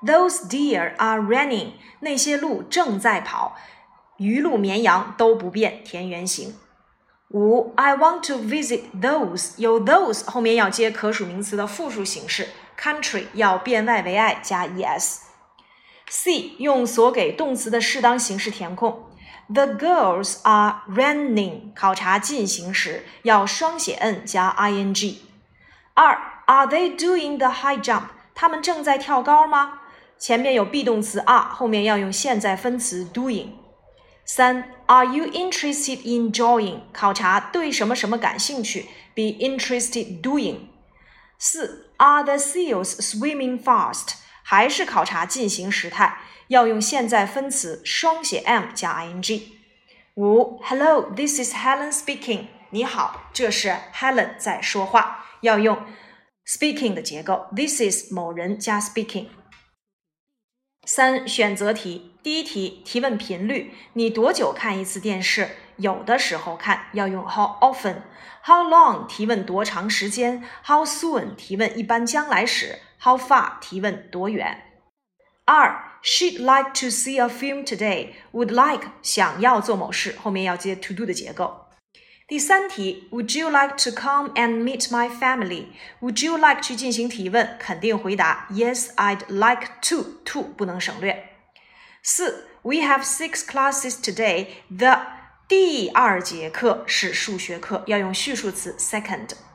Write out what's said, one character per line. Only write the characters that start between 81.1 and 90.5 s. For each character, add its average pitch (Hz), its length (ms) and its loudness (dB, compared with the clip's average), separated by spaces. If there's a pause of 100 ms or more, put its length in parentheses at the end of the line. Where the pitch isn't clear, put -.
结 - 200 -10
构。 - 300 -6 (640)
第 294 140 -6
三 381 300 2
题， 190 420 -8
Would 240 260 -6
you 320 120 -2
like 277 340 2
to 240 80 -2
come 277 420 -2
and 233 300 0
meet 254 260 -4
my 240 200 -2
family？Would 240 1120 -6
you 330 140 -2
like 294 240 4
去 - 120 -8
进 247 180 -4
行 233 180 -4
提 214 200 -8
问， 233 300 0
肯 170 220 -8
定 220 160 0
回 208 180 -4
答， 170 340 0
Yes, 233 460 -2
I'd 196 320 0
like 226 400 0 (140)
to，to - 600 -4
不 - 240 -6